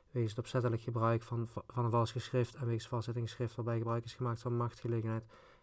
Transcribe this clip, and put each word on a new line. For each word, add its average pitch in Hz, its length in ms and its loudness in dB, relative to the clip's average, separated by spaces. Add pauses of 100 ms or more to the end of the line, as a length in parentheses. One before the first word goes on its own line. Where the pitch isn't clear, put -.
(100)
wegens 113 220 0
het 123 80 -2
opzettelijk 117 420 0
gebruik 113 400 2
van, 117 240 -2
van - 380 -4
een 117 60 2
vals 117 220 4
geschrift 123 420 0
en 123 120 -4
wegens 117 220 0
valsetting 117 400 -2
geschrift - 260 -4
waarbij 117 240 0
gebruik 117 260 0
is 117 100 -12
gemaakt 117 260 -2
van 120 160 0
macht, 120 240 0
gelegenheid 113 440 0 (380)